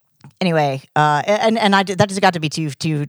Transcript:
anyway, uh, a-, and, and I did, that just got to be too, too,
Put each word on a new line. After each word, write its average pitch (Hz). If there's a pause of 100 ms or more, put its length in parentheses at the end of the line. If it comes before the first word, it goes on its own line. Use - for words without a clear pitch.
(380)
anyway, 151 (120)
uh, 151
a-, - (120)
and, 220
and 202
I 196
did, 185
that 202
just 196
got 190
to 170
be 156
too, 160
too, 147